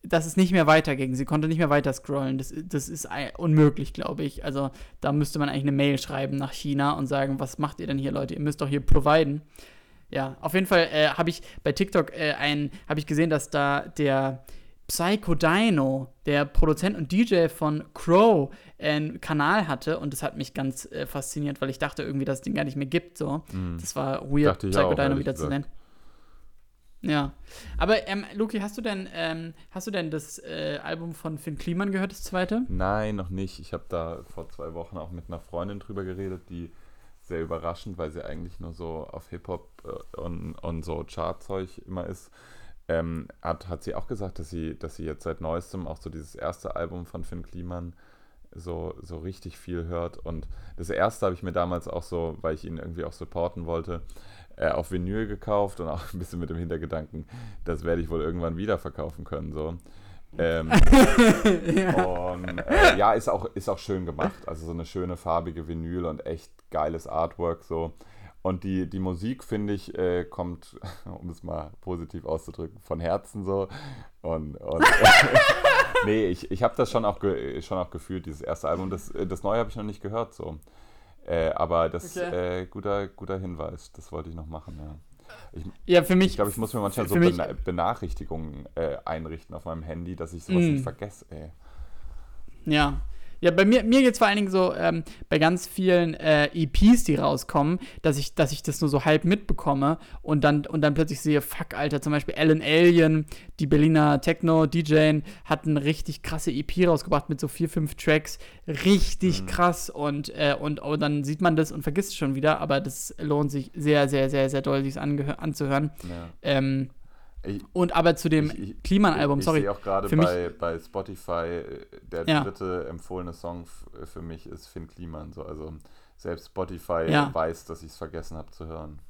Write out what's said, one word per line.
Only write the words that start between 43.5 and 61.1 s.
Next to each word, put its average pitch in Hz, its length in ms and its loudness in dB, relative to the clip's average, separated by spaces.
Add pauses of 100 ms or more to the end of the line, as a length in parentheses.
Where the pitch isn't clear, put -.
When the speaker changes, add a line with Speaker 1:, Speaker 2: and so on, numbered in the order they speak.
Speaker 2:
hat 87 160 -10
sie - 120 -8
auch - 120 -6
gesagt, 101 320 -8
dass 80 100 -10
sie, 80 280 -8
dass - 180 -12
sie 82 100 -10
jetzt 76 180 -10
seit 80 180 -6
neuestem 85 460 -6
auch 80 100 -10
so - 120 -14
dieses 78 260 -14
erste - 400 -8
Album 85 320 -6
von 85 160 -10
Finn 87 200 -10
Kliman 87 500 -10 (580)
so, 82 500 -8
so 82 160 -12
richtig 87 400 -12
viel 85 280 -8
hört. 85 320 -6
Und 82 300 -8 (300)
das 85 140 -8
erste 104 340 0
habe 92 100 0
ich - 60 -14
mir 92 100 -6
damals 87 360 -2
auch 85 160 -6
so, 82 380 -4
weil 80 120 -2
ich 78 100 -8
ihn 82 140 -8
irgendwie 82 260 -8
auch 71 80 -8
supporten 85 540 -6
wollte, 82 360 -4 (560)
äh, 80 120 0
auf - 220 -2
Vinyl 95 360 -2
gekauft 101 520 -2
und 85 80 -6
auch 78 140 -6 (120)
ein 92 60 -8
bisschen 87 200 -8
mit 82 100 -6
dem 82 80 -6
Hintergedanken, 80 680 -6 (380)
das 82 200 -4
werde 85 180 0
ich 78 80 -6
wohl 80 120 -2
irgendwann 82 360 -2
wieder 101 200 0
verkaufen 78 480 -8
können, 78 280 -8
so. 78 220 -6 (600)
Ähm, 82 320 0
Speaker 1:
<laughs> 220 1080 8